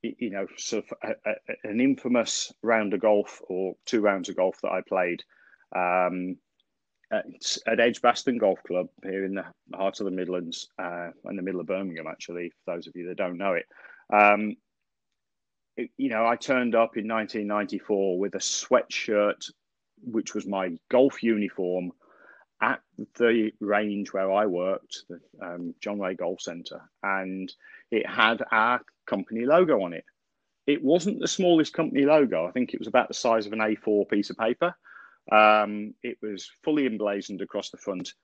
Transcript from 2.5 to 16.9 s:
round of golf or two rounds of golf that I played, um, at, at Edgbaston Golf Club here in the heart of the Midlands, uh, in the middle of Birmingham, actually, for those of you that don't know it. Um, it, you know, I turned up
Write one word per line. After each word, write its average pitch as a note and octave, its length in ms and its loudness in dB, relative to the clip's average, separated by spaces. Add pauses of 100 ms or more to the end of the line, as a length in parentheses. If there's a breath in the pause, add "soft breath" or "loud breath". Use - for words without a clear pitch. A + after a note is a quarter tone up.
round A2 320 2
of F#2+ 60 0
golf G#2 480 2
or F#2 260 -4 (100)
two A2+ 160 0
rounds G2 280 2
of F#2 80 -8
golf F#2 260 0
that F#2+ 100 -2
I F#2 80 -2
played, F2+ 420 -2 (520 soft breath)
um, F2+ 640 0 (760)
at, G#2+ 140 -2 (420)
at A2+ 140 2
Edgbaston A#2+ 580 2
Golf G2 260 2
Club F2+ 240 -2 (140)
here F#2+ 220 -4
in F#2+ 100 -4
the F#2+ 100 -6 (300)
heart F#2+ 260 -4
of G#2 60 -4
the F#2+ 40 -2
Midlands, F2+ 580 -6 (100)
uh, F2 320 -8 (180)
in G2+ 80 -8
the F#2 60 -8
middle F2+ 180 -6
of E2 60 -8
Birmingham, F2+ 400 -6
actually, E2+ 440 -10
for - 240 -10
those E2+ 120 -10
of E2 100 -18
you F2 120 -10
that F2+ 80 -10
don't F2+ 220 -4
know F#2+ 160 -2
it. E2+ 120 -4 (460 loud breath)
Um, G#2 440 6 (1200)
it, B2 220 -8
you C3+ 100 -2
know, A2+ 180 2
I A#2 100 2
turned B2 380 0
up A2+ 220 4